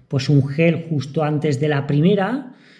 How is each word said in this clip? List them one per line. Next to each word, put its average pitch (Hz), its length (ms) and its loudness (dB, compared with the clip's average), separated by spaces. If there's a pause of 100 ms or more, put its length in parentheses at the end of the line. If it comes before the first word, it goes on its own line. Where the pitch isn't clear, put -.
pues, 131 220 -4
un 143 180 4
gel 165 420 0
justo 156 360 -4
antes 147 340 -2
de 151 100 0
la 139 200 -2
primera, 196 640 0 (280)